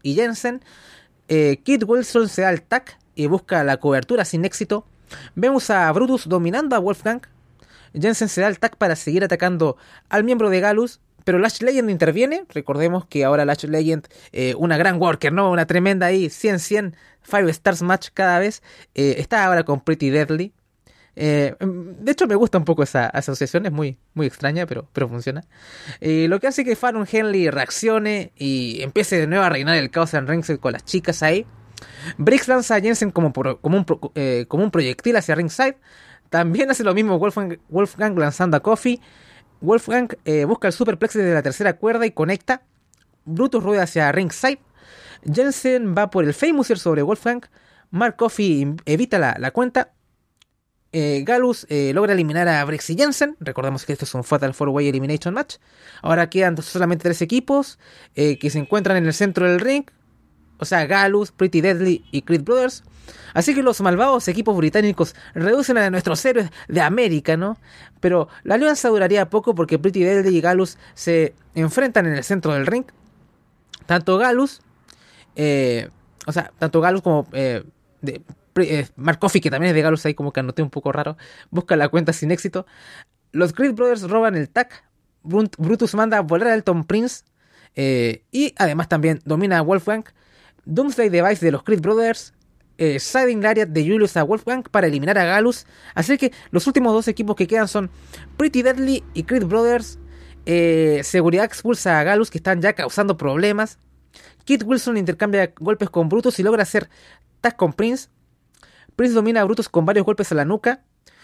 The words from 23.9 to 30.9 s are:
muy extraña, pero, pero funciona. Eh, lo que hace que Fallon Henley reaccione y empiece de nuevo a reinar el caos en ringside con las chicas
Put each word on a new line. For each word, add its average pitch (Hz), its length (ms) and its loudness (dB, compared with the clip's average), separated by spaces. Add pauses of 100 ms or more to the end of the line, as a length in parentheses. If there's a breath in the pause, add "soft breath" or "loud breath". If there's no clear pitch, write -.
muy 156 140 -2
extraña, 151 380 -4
pero, 127 280 -10
pero 131 160 -2
funciona. 131 340 -8 (560 loud breath)
Eh, 160 300 2
lo 190 100 2
que 254 80 0
hace 269 160 -2
que 240 120 0
Fallon 220 360 -2
Henley 202 380 2
reaccione 214 840 -2
y 127 460 -4
empiece 175 380 0
de 156 80 0
nuevo 190 160 2
a 180 60 4
reinar 151 280 0
el 135 140 -2
caos 165 220 -2
en 139 140 -2
ringside 160 320 -2
con 131 140 -2
las - 120 -12
chicas 175 380 -4